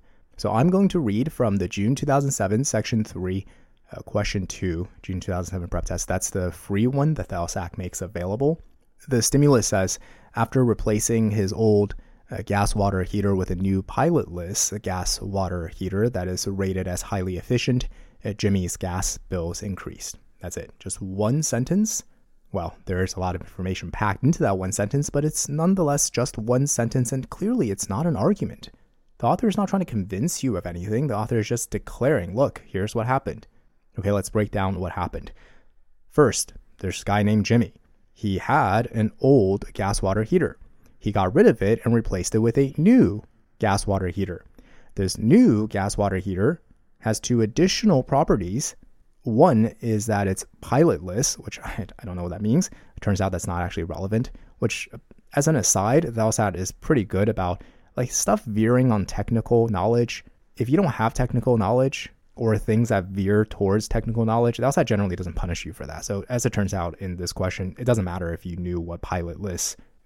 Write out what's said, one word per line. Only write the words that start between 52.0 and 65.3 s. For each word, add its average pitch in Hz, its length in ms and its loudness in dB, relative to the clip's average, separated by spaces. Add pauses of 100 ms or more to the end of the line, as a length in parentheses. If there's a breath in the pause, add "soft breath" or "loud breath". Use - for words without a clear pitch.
don't 90 100 -8
know 175 80 -6
what 175 80 -6
that - 100 -10
means. 120 300 2 (260 loud breath)
It - 40 -14
turns 101 200 0
out 95 100 0
that's 90 160 -4
not 87 140 -2
actually 87 220 -4
relevant, 98 480 -4 (260 loud breath)
which, - 320 -4 (460)
as 147 120 2
an 160 80 4
aside, 139 480 2
the 117 180 -4
L 110 100 2
sat 101 240 0
is 92 160 -4
pretty 127 340 0
good 101 240 0
about, 90 340 -2 (320 loud breath)
like, 135 160 -4
stuff - 340 0
veering 120 460 4
on 101 140 2
technical 117 640 2
knowledge. 113 580 0 (320)
If 117 100 -2
you 143 100 2
don't 196 100 2
have 113 260 0
technical 123 460 2
knowledge 123 500 0 (260)
or 113 220 2
things 113 320 2
that 98 160 2
veer 98 400 2
towards 104 420 0
technical 117 380 0
knowledge, 117 320 2
the 117 80 0
L 139 60 4
sat 143 160 2
generally 101 280 2
doesn't 87 200 -8